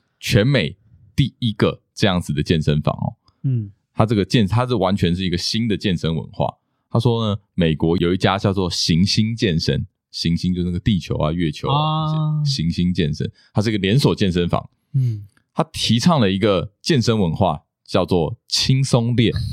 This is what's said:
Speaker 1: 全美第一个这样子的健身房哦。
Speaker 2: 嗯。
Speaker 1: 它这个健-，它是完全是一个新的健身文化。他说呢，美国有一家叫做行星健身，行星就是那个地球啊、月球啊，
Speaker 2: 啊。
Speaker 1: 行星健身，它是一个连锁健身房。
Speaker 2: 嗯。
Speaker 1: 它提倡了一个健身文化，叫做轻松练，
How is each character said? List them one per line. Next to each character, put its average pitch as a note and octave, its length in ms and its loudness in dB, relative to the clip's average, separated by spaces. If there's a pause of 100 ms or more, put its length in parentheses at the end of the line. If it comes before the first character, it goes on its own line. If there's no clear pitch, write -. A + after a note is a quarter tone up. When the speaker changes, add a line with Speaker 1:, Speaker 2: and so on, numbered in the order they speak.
(200)
Speaker 1:
全 G#2 260 2
美 B2+ 320 0 (380)
第 C3+ 240 0
一 A2+ 120 -2
个 - 300 0 (140)
这 - 120 0
样 F2+ 140 0
子 - 100 -8
的 D2 120 -2
健 D#2+ 180 0
身 D2 200 0
房 - 120 -2
哦。 - 220 -8 (260)
Speaker 2:
嗯。 A2+ 300 -4 (240)
Speaker 1:
它 A2 100 2
这 A2+ 100 0
个 G2 80 2
健-， A2+ 240 2
它 A#2 200 0
是 B2 80 -2
完 F#2 200 0
全 F2 200 0
是 F#2+ 80 -6
一 F2+ 80 -2
个 F2 60 -2
新 A2+ 300 -2
的 G2+ 80 0
健 F2+ 220 -2
身 E2 180 -4
文 C2+ 160 -6
化。 - 260 -4 (320)
他 A#2+ 100 0
说 A#2 280 0
呢， G2 140 -2 (140)
美 D#2+ 200 2
国 E2 220 2
有 E2+ 160 2
一 G2 40 0
家 G2 200 2
叫 G2+ 160 0
做 F2+ 160 -2
行 F2 340 2
星 A2 320 0
健 F#2 240 0
身， - 280 -2 (240)
行 E2+ 260 -2
星 F2+ 160 -2
就 F2+ 80 -2
是 F2 60 -2
那 F2+ 40 -4
个 F2 80 -4
地 G2 200 2
球 - 180 -6
啊、 D2+ 140 -2
月 E2+ 200 -2
球 - 160 -8
啊， D#3 720 -2
Speaker 2:
啊。 D3 60 -2
Speaker 1:
行 C3+ 240 -2
星 F2 240 0
健 E2 180 0
身， - 200 -6 (200)
它 G#2+ 120 0
是 A2+ 60 0
一 - 20 -2
个 G#2 80 -2
连 G2 180 2
锁 A#2 160 4
健 F#2+ 180 0
身 F2 160 0
房。 - 220 -4 (240)
Speaker 2:
嗯。 A2+ 340 -2 (280)
Speaker 1:
它 E3 80 -2 (100)
提 - 260 0
倡 D#3 220 4
了 G2 100 4
一 G2 60 0
个 F#2+ 340 0 (120)
健 C#3+ 180 2
身 A2 180 2
文 E2 160 0
化， E2 280 0 (200)
叫 F#2 220 0
做 E2 320 0 (100)
轻 - 360 0
松 A#2+ 320 0
练， A2 180 2 (200)